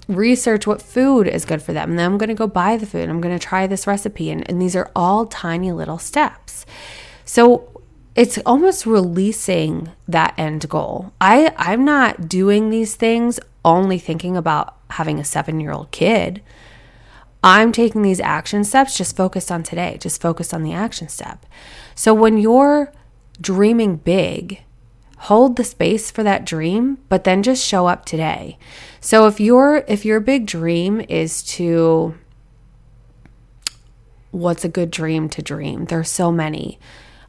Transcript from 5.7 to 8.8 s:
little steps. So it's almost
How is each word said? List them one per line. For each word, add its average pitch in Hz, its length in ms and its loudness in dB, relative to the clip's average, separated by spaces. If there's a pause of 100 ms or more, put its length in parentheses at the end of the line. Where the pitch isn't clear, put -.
little 165 280 -8
steps. - 680 -6 (580)
So 240 440 4 (480)
it's 240 300 2
almost 311 400 2